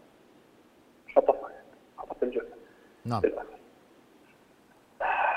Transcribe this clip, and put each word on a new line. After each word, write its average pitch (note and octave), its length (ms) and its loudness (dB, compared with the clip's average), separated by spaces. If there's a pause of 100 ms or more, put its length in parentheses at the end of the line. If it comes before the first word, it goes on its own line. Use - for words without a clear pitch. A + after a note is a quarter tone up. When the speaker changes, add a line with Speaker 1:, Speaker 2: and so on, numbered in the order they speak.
(1160)
Speaker 1:
خطفها، - 340 4
يعني، - 160 -18 (320)
خطف - 260 -4
الجثة. - 320 -4 (500)
Speaker 2:
نعم. A2+ 180 0
Speaker 1:
للأسف. - 320 0 (1800)